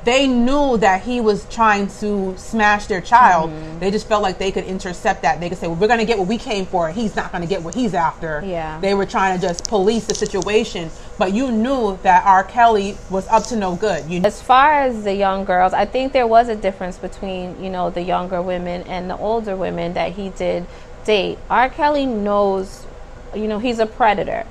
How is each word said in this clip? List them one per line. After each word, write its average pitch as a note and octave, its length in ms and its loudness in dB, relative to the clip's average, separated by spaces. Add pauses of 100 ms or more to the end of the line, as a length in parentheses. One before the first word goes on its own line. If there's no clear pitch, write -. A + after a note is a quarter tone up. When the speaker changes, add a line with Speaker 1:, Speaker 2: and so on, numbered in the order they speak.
Speaker 1:
They C4 240 4
knew C4 520 4
that F#3+ 240 4
he B3 180 -2
was G#3+ 280 0
trying G#3 380 2 (140)
to G3 360 -2
smash G#3 500 0
their F#3+ 120 -2
child. F3+ 520 6
Speaker 2:
Mm-hmm. D#3 280 -10
Speaker 1:
They F#3 100 0
just G#3 160 -2
felt G#3+ 160 2
like F#3 160 -2
they F#3+ 140 -2
could F#3+ 140 -4
intercept F#3+ 560 -4
that. D#3 180 0
They F3 80 -6
could F3+ 100 -6
say, F#3+ 100 -6
"Well, E3 100 -4
we're G3+ 100 2
gonna A#3 180 4
get G#3+ 140 0
what F3+ 80 0
we A3+ 100 0
came G3+ 280 -4
for. F3 240 0
He's G3 260 -4
not - 160 -4
gonna F3 160 -6
get F3 160 -2
what E3+ 100 -8
he's A3+ 220 -2
after." E3 500 -2
Speaker 2:
Yeah. D#3+ 360 -6
Speaker 1:
They G3 120 2
were G3 120 0
trying F#3+ 340 0
to F#3 80 0
just F3 200 -4
police G#3+ 380 2
the - 80 -4
situation. G3+ 760 -2 (260)
But F#3+ 160 0
you B3+ 200 0
knew A3 500 0
that F3+ 220 6
R. G3 180 6
Kelly G#3 540 4 (120)
was F#3+ 200 -2
up G#3+ 160 4
to B3 100 -6
no F#3 200 -2
good. F3+ 360 -2
You F3+ 140 -2
Speaker 2:
As - 160 0
far C4+ 320 6
as B3+ 320 0
the G3 80 0
young G3 320 0
girls, F#3 280 4
I G3+ 120 2
think C4 260 -2
there B3+ 160 4
was A3+ 220 6
a A3 60 -2
difference F#3+ 420 -4
between, F3+ 680 -8
you F#3+ 60 -6
know, F3+ 200 -2
the F3 120 -6
younger F3+ 400 -2
women F3+ 420 -4
and F3+ 260 -8
the - 80 -6
older G#3+ 380 -2
women F3 380 -4
that F3 180 -2
he F#3+ 180 -8
did F3+ 360 -4 (400)
date. F#3 340 0 (100)
R. A#3 200 2
Kelly D4 360 0
knows, G3+ 800 0 (480)
you G#3+ 140 -4
know, G#3+ 120 -2
he's A#3 200 -2
a A3 60 4
predator. G#3 640 0